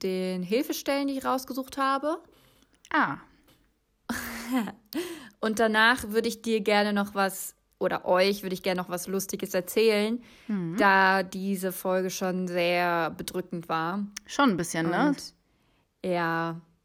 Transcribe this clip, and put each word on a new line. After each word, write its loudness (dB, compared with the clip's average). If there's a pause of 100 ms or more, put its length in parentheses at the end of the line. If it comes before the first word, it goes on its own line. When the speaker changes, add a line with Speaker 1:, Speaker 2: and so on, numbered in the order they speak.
Speaker 1:
den -2
Hilfestellen, -2
die -4
ich -6
rausgesucht -4
habe. 0 (680)
Speaker 2:
Ah. 0 (920)
Speaker 1:
<laughs> -4 (680)
Und 0
danach 4
würde 0
ich -4
dir 0
gerne 4
noch 0
was, -2 (240)
oder -2
euch 4
würde -6
ich -8
gerne 0
noch -8
was -6
Lustiges -4
erzählen, 2 (260)
Speaker 2:
Mhm. -2
Speaker 1:
da 6
diese -4
Folge -2
schon -4
sehr 0
bedrückend -8
war. -2 (220)
Speaker 2:
Schon 4
ein 2
bisschen, -2
ne? 4
Speaker 1:
Und, -4 (720)
ja. -2 (240)